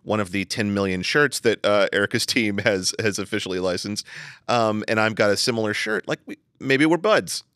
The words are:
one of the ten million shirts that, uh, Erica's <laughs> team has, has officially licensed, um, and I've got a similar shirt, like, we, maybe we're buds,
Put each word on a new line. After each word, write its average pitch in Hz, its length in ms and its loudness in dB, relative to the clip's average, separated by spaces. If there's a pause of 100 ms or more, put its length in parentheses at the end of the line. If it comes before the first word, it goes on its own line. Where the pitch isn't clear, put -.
one 107 160 0
of 92 100 -4
the 95 140 -2
ten 104 300 -2
million 95 280 0
shirts 147 380 -2
that, 110 260 0
uh, 101 260 4
Erica's 101 340 0
<laughs> - 80 0
team 107 240 0
has, 98 420 0
has 107 180 -2
officially 95 400 -4
licensed, 92 480 -4 (420)
um, 110 400 2
and 110 120 2
I've 110 160 2
got 107 140 4
a 101 60 2
similar 110 380 0
shirt, 107 320 -4
like, - 200 -4
we, - 120 -14 (220)
maybe 135 260 4
we're 165 100 4
buds, 175 460 0 (140)